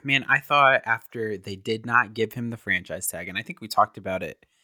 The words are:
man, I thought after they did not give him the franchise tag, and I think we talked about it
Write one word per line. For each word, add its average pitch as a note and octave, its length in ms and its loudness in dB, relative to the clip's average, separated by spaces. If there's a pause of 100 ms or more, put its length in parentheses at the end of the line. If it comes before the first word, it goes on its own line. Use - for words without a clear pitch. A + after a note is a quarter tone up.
man, C#3 240 0
I C3+ 120 4
thought C#3 460 4
after A2+ 520 -4
they G2 180 -12
did A2 300 -6
not A#2 280 2
give A2 200 -2
him A#2+ 160 -6
the A2+ 80 -8
franchise F2+ 500 -4
tag, F2 220 -8
and F#2 80 -10
I A2+ 40 -4
think - 200 -14
we A2 60 -12
talked - 300 0
about F#2+ 260 -4
it - 220 -10 (180)